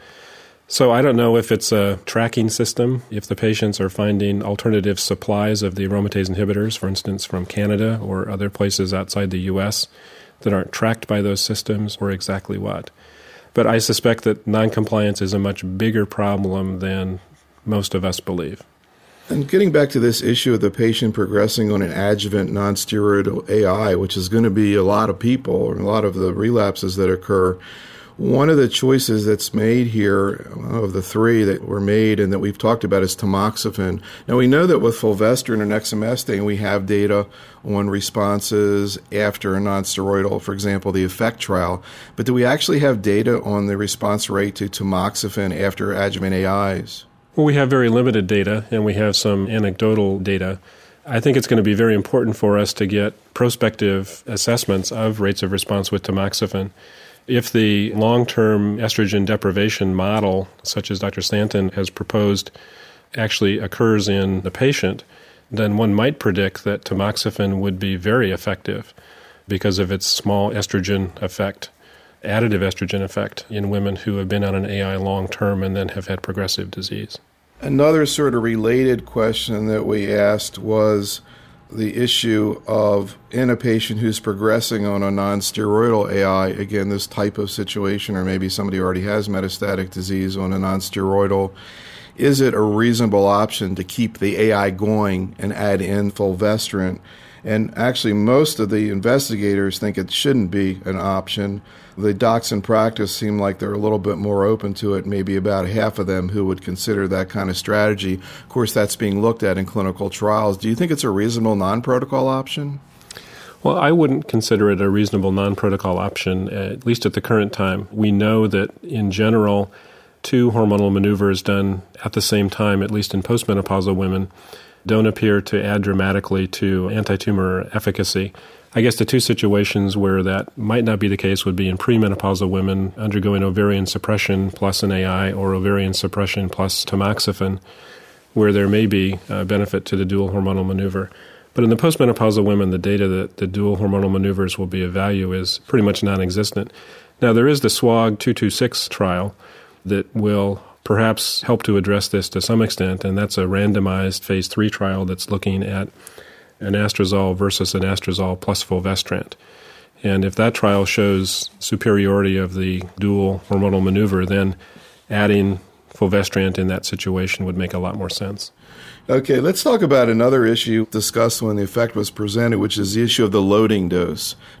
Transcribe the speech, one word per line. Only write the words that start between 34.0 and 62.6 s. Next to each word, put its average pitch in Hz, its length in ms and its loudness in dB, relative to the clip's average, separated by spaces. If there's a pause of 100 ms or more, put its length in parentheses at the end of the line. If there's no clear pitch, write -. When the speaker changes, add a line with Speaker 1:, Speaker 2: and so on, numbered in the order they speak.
Speaker 2:
Now, 120 80 0
we 127 100 4
know 147 200 6
that 175 140 4
with 113 160 2
fulvestrant 110 680 0
and 104 100 0
exemestane, 107 720 -2
we 104 140 -2
have 101 260 -2
data 101 420 2 (380)
on 101 240 0
responses 101 1120 0 (120)
after 101 460 -2
a 98 40 -2
nonsteroidal, 98 840 -2
for 98 100 -6
example, 98 400 -2
the 92 120 2
effect 110 360 -4
trial. 90 420 -2 (320)
But 117 120 -4
do 123 80 2
we 123 100 4
actually 147 360 2
have 131 200 2
data 107 420 2
on 101 240 0
the 101 120 -2
response 104 500 -2
rate 101 280 0
to 101 120 -4
tamoxifen 98 880 -2
after 98 340 -2
adjuvant 98 420 -2
A 95 420 0
Is? - 300 -10 (280)
Speaker 1:
Well, 151 120 4
we 143 80 4
have 135 160 4
very 127 180 4
limited 113 380 2
data, 104 440 0
and 110 140 0
we 104 80 0
have 104 240 0
some 98 320 0
anecdotal 104 720 0
data. 92 400 -2 (480)
I 123 120 0
think 131 200 4
it's 117 80 0
gonna 117 160 4
be 104 120 4
very 113 200 4
important 110 420 0
for 101 220 4
us 101 160 0
to 104 120 0
get 104 280 0 (180)
prospective 104 920 0
assessments 107 640 -2
of 110 260 -2
rates 101 240 0
of 95 80 -2
response 98 400 -2
with 101 120 -2
tamoxifen. 98 680 -2 (580)
If 123 240 0
the 107 420 2
long-term 110 840 2
estrogen 107 460 0
deprivation 101 680 0
model, 95 540 0 (160)
such - 260 -6
as 98 80 -4
Doctor 98 240 -6
Stanton 104 540 0
has 95 120 -4
proposed, 101 600 -2 (680)